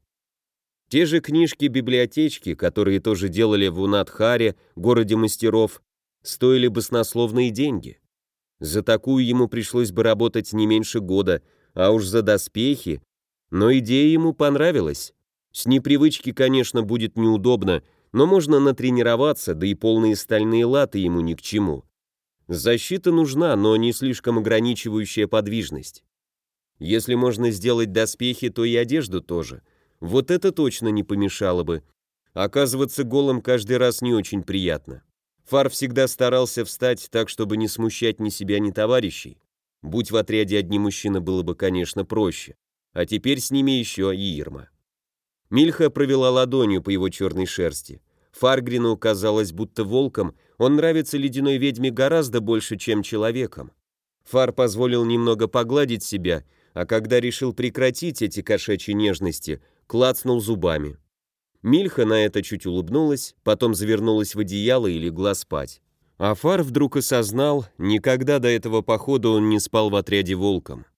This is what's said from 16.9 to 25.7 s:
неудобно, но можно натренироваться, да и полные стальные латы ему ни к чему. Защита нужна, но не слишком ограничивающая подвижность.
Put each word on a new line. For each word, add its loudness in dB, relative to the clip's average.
неудобно, 2
но 4
можно 4
натренироваться, 2
да -4
и 0
полные 2
стальные 0
латы 0
ему 0
ни -2
к -10
чему. -2
Защита -2
нужна, 2
но 4
не 2
слишком -2
ограничивающая -2
подвижность. -4